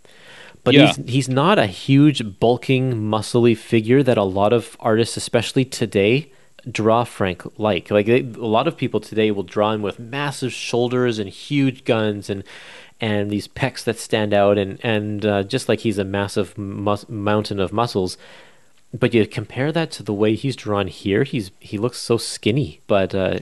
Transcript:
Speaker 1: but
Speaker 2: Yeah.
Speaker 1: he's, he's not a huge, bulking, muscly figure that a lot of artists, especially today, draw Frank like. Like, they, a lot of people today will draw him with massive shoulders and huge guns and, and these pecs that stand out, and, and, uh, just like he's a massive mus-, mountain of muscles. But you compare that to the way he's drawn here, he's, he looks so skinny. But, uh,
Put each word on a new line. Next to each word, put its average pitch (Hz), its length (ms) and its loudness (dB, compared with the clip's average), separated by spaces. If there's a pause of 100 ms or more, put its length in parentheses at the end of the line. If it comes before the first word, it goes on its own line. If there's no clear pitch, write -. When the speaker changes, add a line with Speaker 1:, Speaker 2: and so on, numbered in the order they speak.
(640)
Speaker 1:
but 123 100 4
Speaker 2:
Yeah. 143 140 10
Speaker 1:
he's, - 80 4 (180)
he's 127 160 0
not 156 300 2
a 110 80 2
huge, 135 720 2
bulking, 127 560 2
muscly 110 600 2
figure 117 460 2
that 123 160 2
a 104 60 4
lot 98 280 2
of 117 280 0
artists, 113 360 0
especially 117 480 -2
today, 110 680 0 (400)
draw 110 320 2
Frank 95 400 -4 (160)
like. 107 320 -2
Like, 104 160 4
they, 123 140 4
a 117 260 -8
lot 117 200 2
of 147 80 -2
people 113 240 -4
today 107 300 0
will 98 140 -2
draw 107 300 -2
him 107 100 -4
with 95 160 -6
massive 131 520 -6
shoulders 123 680 -2
and 98 100 -8
huge 139 560 -2
guns 107 460 0
and, 98 120 -8 (560)
and 104 300 -2
these 104 180 -4
pecs - 360 -6
that 110 160 -4
stand 107 340 -2
out, 101 240 4
and, 98 260 -2
and, 107 400 -2
uh, 101 200 2
just 123 260 -4
like 107 120 0
he's 101 180 -2
a 98 40 0
massive 98 540 -4
mus-, 101 500 -4
mountain 104 520 -2
of 90 120 -2
muscles. 104 460 -2 (800)
But 117 160 0
you 107 140 4
compare 127 460 -6
that 160 200 -4
to - 100 -14
the 107 100 -4
way 107 220 0
he's 127 200 -4
drawn 101 320 -4
here, 104 380 -2
he's, 110 340 -6
he - 180 -10
looks 117 200 -4
so - 180 -2
skinny. 107 720 -2
But, 95 260 2
uh, 95 280 -2